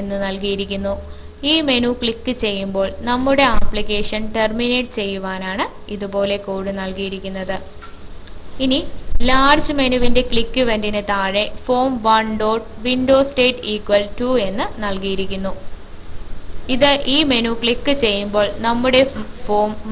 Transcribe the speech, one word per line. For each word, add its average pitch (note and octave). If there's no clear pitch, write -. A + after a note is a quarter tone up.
എന്ന് G3+
നൽകിയിരിക്കുന്നു. G3
ഈ D#4+
menu B3
click A#3
ചെയ്യുമ്പോൾ G3
നമ്മുടെ C4+
application G#3
terminate A#3+
ചെയ്യുവാനാണ് F#3+
ഇതുപോലെ G3+
code G3
നൽകിയിരിക്കുന്നത്. F#3+
ഇനി C4
Large C#4
മെനുവിന്റെ B3
click A#3
ഇവന്റിന് G#3
താഴെ G3
ഫോം B3+
വൺ A3
ഡോട്ട് A3
വിൻഡോ B3+
സ്റ്റേറ്റ് B3
ഈക്വൽ G#3
ടു B3
എന്ന് G#3+
നൽകിയിരിക്കുന്നു. G3
ഇത് C#4+
ഈ -
menu A#3
click A#3
ചെയ്യുമ്പോൾ G#3
നമ്മുടെ B3
ഫോം G#3+